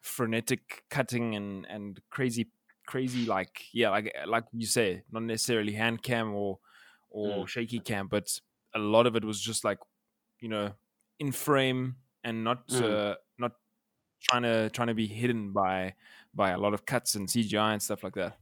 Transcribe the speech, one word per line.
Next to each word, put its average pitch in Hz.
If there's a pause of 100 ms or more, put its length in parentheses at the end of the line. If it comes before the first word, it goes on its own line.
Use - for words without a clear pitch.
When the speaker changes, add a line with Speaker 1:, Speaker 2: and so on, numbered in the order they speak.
Speaker 1:
frenetic -
cutting 117
and, 101
and 101 (100)
crazy, 120 (360)
crazy, 127
like, 95
yeah, 113
like, 107 (120)
like 113
you 113
say, 98
not 113
necessarily 113
hand 113
cam 113
or, 101 (500)
or 101
Speaker 2:
Mm. -
Speaker 1:
shaky 117
cam, 101
but - (360)
a 110
lot 110
of 110
it 110
was 104
just, 110
like, 101 (600)
you 117
know, 104 (460)
in 143
frame 127 (260)
and 113
not, 120
Speaker 2:
Mm. 110
Speaker 1:
uh, 101 (240)
not 120 (680)
trying 123
to, 113
trying 120
to 113
be 110
hidden 110
by, 95 (380)
by 98
a 90
lot 101
of 104
cuts -
and 98
C 117
G 104
I 107
and 104
stuff -
like 95
that. 95